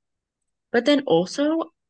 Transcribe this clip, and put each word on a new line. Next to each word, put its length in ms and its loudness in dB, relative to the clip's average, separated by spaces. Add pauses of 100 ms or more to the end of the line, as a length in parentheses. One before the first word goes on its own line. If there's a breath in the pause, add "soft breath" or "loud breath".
(720)
But 120 0
then 220 2
also, 640 0 (200)